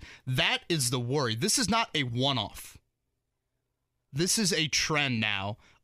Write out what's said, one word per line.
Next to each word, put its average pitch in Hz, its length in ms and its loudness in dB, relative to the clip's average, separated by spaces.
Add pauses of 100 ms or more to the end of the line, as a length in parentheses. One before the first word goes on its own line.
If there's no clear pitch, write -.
(260)
That 165 340 0 (100)
is 139 200 2
the 127 100 0
worry. 123 360 0
This 175 240 0
is 190 100 0
not 226 240 2
a 151 100 0
one-off. 123 720 -2 (1300)
This 175 280 0
is 196 140 2
a 160 140 2
trend 139 520 0
now 104 380 -2 (260)